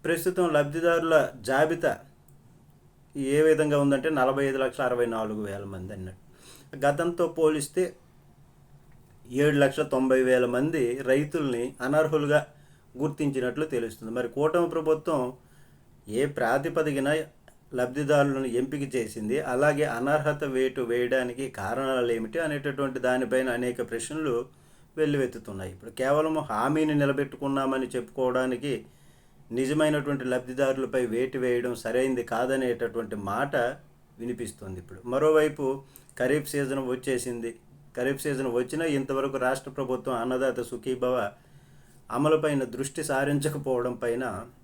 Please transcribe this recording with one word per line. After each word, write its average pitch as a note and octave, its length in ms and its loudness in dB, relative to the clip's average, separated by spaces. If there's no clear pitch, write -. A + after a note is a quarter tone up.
ప్రస్తుతం F3 420 0
లబ్ధిదారుల E3 600 4
జాబితా D#3 420 2
ఏ C#3 320 0
విధంగా D3+ 380 6
ఉందంటే C#3 240 2
నలభై C3+ 320 2
ఐదు C3+ 100 -2
లక్షల C3 280 -2
అరవై A#2+ 260 2
నాలుగు G#2+ 320 -4
వేల G2+ 260 -8
మంది F#2 240 -10
అన్నట్టు. F#2 240 -12
గతంతో E3+ 400 2
పోలిస్తే D#3 440 2
ఏడు D3 200 4
లక్షల C#3 220 2
తొంభై C3 240 4
వేల B2 260 6
మంది D3 280 2
రైతుల్ని C#3 560 0
అనర్హులుగా D3 540 2
గుర్తించినట్లు C#3 760 -2
తెలుస్తుంది. A2+ 440 -6
మరి A#2+ 180 -4
కూటమి E3 380 2
ప్రభుత్వం D#3 460 0
ఏ - 20 4
ప్రాతిపదికన C#3 720 0
లబ్ధిదారులను C#3 680 2
ఎంపిక C#3 360 -4
చేసింది, A2 400 -2
అలాగే C#3+ 320 2
అనర్హత C#3+ 440 0
వేటు C3 240 0
వేయడానికి B2 540 0
కారణాలు B2 560 -2
ఏమిటి A2 300 -4
అనేటటువంటి C#3 600 -4
దానిపైన B2+ 500 2
అనేక B2 200 -4
ప్రశ్నలు C#3+ 420 -4
వెల్లువెత్తుతున్నాయి. A#2 760 -2
ఇప్పుడు A2 240 -18
కేవలం D#3 400 2
హామీని D3 540 2
నిలబెట్టుకున్నామని C3+ 920 -2
చెప్పుకోవడానికి B2+ 760 -2
నిజమైనటువంటి C#3+ 760 0
లబ్ధిదారులపై B2+ 680 0
వేటు C3 300 -2
వేయడం B2 380 0
సరైంది B2 500 0
కాదనేటటువంటి A#2 840 -2
మాట C3+ 300 -2
వినిపిస్తుంది G#2+ 600 -8
ఇప్పుడు. F#2 180 -18
మరోవైపు D3+ 520 4
ఖరీఫ్ C#3+ 320 0
సీజన్ C#3 280 -2
వచ్చేసింది. B2 580 -4
ఖరీఫ్ C3+ 280 -2
సీజన్ C3+ 240 -2
వచ్చినా D3+ 280 -2
ఇంతవరకు C3+ 460 -2
రాష్ట్ర C3 340 -2
ప్రభుత్వం B2+ 440 -2
అన్నదాత B2+ 480 0
సుఖీభవ B2+ 480 -2
అమలుపైన D3+ 460 2
దృష్టి C#3 340 -6
సారించకపోవడం C#3 840 0
పైన A#2+ 200 -2